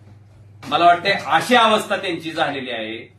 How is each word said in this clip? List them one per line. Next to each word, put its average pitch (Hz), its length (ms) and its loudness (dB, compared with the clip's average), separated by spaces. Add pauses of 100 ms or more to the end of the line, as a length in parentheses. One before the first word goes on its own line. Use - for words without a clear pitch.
(680)
मला 156 180 2
वाटतंय, 175 300 4 (100)
अशी 160 300 2
अवस्था 214 400 2
त्यांची 175 360 -8
झालेली 139 400 -4
आहे. 113 480 -10